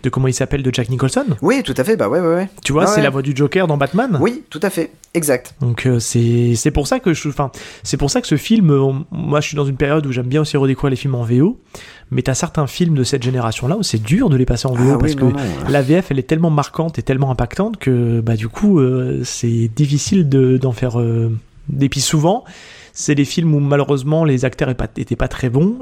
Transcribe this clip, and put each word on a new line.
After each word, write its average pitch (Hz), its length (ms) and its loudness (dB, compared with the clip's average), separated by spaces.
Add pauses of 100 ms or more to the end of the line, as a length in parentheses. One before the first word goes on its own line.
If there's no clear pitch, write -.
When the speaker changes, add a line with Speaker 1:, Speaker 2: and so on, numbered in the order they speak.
Speaker 1:
de 131 80 -2
comment 131 180 0
il 127 60 0
s'appelle, 135 300 -2
de 127 100 0
Jack 123 160 -4
Nicholson. 131 360 0 (180)
Speaker 2:
Oui, 247 180 2
tout 131 160 -4
à 131 60 0
fait, 220 120 2
bah 110 140 0
ouais, 147 100 0
ouais, 170 160 0
ouais. 190 140 -4 (140)
Speaker 1:
Tu - 80 -4
vois, 156 140 2
Speaker 2:
Ah - 20 4
Speaker 1:
c'est 208 100 2
Speaker 2:
ouais. 147 60 2
Speaker 1:
la 139 80 2
voix 135 100 -2
du 139 140 -2
Joker 147 320 0
dans 151 100 0
Batman. 175 420 0
Speaker 2:
Oui, 240 300 0
tout 151 140 -10
à 196 80 -2
fait, 160 220 -4 (200)
exact. 147 480 -2
Speaker 1:
Donc, 123 240 -2
euh, 123 140 4
c'est, 117 560 2
c'est 143 160 0
pour 143 160 0
ça 254 120 0
que 180 140 0
je, - 160 -4
enfin, 139 220 -4 (320)
c'est - 140 -4
pour 143 120 0
ça 254 100 0
que 240 80 -6
ce 151 100 2
film, 196 340 4
euh, 139 100 4
on, 135 300 -2
moi 147 300 -2
je - 80 -6
suis 147 80 -8
dans 147 80 0
une 135 120 -4
période 147 300 0
où 131 40 -4
j'aime 123 140 -4
bien 139 160 0
aussi 147 160 -2
redécouvrir 135 320 2
les 131 60 0
films 135 180 -4
en 120 100 -2
V 120 180 2
O, 208 180 2 (520)
mais 127 120 -2
t'as 131 120 0
certains 156 320 -2
films 170 280 0
de 127 80 2
cette 127 200 -2
génération-là 127 540 -2
où 214 60 -2
c'est 110 180 -2
dur 180 280 2
de 135 80 4
les 123 80 4
passer 120 220 0
en 127 60 0
V 123 180 4
O - 20 4
Speaker 2:
Ah 135 60 2
Speaker 1:
parce 147 140 2
Speaker 2:
oui, 143 40 -4
Speaker 1:
que 135 60 0
Speaker 2:
non, 131 80 4
non, 139 60 0
ouais. 117 340 -4
Speaker 1:
la 143 100 2
V 151 200 2
F, 180 100 -6
elle 135 80 0
est 123 80 -4
tellement 160 240 2
marquante 156 480 -2
et - 20 -6
tellement 135 300 0
impactante 190 460 -2
que, 120 440 0
bah, 113 140 0
du 110 120 -4
coup, 196 320 2
euh, 127 440 0
c'est 117 520 -2
difficile 147 540 0
de, 131 280 4
d'en 127 140 0
faire, 120 280 -2
euh... 117 360 0 (460)
Et 139 80 2
puis 135 120 -4
souvent, 170 420 2 (500)
c'est - 220 -2
des 139 100 2
films 165 300 0
où 143 40 2
malheureusement 143 640 0
les 131 220 2
acteurs 131 240 -2
étaient 123 80 -4 (100)
pas, - 80 -
étaient - 200 -6
pas 123 120 -2
très - 220 -4
bons 170 320 2